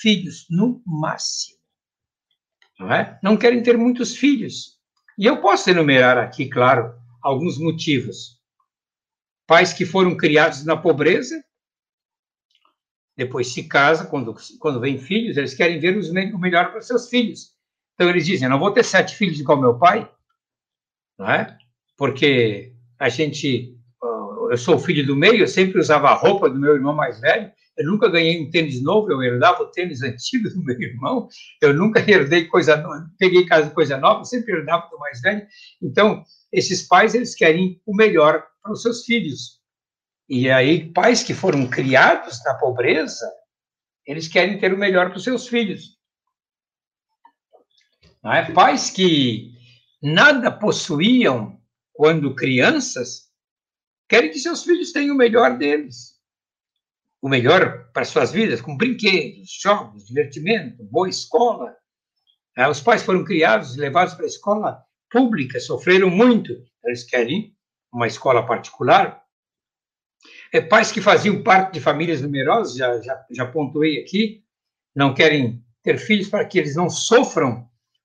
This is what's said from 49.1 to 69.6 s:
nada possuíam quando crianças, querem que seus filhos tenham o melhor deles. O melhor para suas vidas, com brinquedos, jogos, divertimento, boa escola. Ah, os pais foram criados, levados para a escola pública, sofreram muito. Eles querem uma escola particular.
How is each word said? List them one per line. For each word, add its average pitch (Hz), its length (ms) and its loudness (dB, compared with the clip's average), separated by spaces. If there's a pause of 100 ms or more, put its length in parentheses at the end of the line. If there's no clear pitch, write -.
nada 220 480 4
possuíam 160 1120 0 (320)
quando 147 420 2
crianças, 139 920 -2 (800)
querem 247 220 2
que 302 80 -10
seus 311 260 -6
filhos 349 280 0
tenham 285 220 -2
o 277 40 0
melhor 226 400 4
deles. 147 600 -6 (1040)
O 135 80 -6
melhor 135 640 2
para 131 120 -4
suas 135 280 -2
vidas, 175 300 -2
com 143 140 -12
brinquedos, 196 760 -2 (100)
jogos, 190 460 -4
divertimento, 147 800 -6
boa 156 240 -2
escola. - 680 -2 (800)
Ah, 131 140 2
os 147 100 -4
pais 233 220 2
foram 180 220 -2
criados, 123 520 0
levados 147 380 -2
para 160 100 -10
a 143 40 -6
escola 208 540 -6 (280)
pública, 214 500 0
sofreram 185 480 2
muito. 202 480 2 (280)
Eles 120 200 -6
querem 127 500 -4 (380)
uma 135 140 -4
escola 120 400 0
particular. - 760 0 (1300)